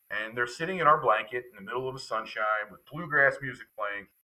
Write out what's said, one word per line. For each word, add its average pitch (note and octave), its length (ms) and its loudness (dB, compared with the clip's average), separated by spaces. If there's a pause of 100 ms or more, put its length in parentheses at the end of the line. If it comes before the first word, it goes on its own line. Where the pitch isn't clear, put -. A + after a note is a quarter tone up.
And A2 260 -6
they're A#2+ 120 0
sitting F3 320 -4
in D3+ 80 4
our D#3 140 8
blanket A#2 500 2
in G#2+ 60 -20
the G2+ 120 -16
middle B2+ 200 -4
of B2 40 -6
the A#2+ 60 -10
sunshine G#2+ 720 -2
with - 200 -20
bluegrass C#3+ 500 4
music B2+ 260 -10 (100)
playing. G2+ 300 -4 (300)